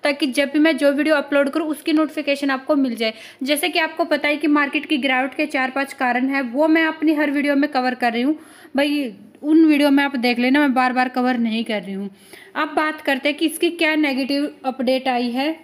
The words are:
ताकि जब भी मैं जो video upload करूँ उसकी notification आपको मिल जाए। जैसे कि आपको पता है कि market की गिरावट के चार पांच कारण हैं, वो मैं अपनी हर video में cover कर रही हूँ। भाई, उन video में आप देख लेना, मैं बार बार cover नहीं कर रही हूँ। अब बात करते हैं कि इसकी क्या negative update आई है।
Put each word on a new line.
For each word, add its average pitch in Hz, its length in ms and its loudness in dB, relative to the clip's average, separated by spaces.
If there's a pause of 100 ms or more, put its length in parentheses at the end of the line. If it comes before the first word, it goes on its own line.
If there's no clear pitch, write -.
ताकि 285 240 0
जब 277 220 -2
भी 302 80 0
मैं 311 180 4
जो 285 160 2
video 302 220 2
upload 285 360 0
करूँ 320 180 -4
उसकी 311 240 -4
notification 294 580 0
आपको 269 260 -2
मिल 262 200 0
जाए। 220 160 -2 (300)
जैसे 294 260 -2
कि 349 100 0
आपको 330 280 -2
पता 294 220 -2
है 294 80 0
कि 302 120 -4
market 285 380 0
की 311 120 -2
गिरावट 262 360 -2
के 302 140 -2
चार 262 220 -2
पांच 277 240 -4
कारण 247 340 -2
हैं, 277 160 -2
वो 262 240 0
मैं 320 160 4
अपनी 320 300 0
हर 294 160 0
video 285 260 0
में 285 140 0
cover 254 260 -2
कर 247 160 0
रही 233 100 -2
हूँ। 302 160 0 (380)
भाई, 285 360 0 (300)
उन 311 240 6
video 294 240 4
में 277 140 4
आप 277 140 -4
देख 240 200 0
लेना, 262 220 4
मैं 277 140 4
बार 254 180 2
बार 254 180 0
cover 254 280 0
नहीं 226 260 0
कर 208 180 -4
रही 190 120 -8
हूँ। 196 160 -6 (460)
अब 302 200 -4
बात 311 240 -2
करते 277 280 -2
हैं 294 100 -4
कि 330 80 0
इसकी 320 260 0
क्या 330 240 0
negative 277 540 -2 (140)
update 262 440 -2
आई 247 220 -2
है। 269 200 -2 (140)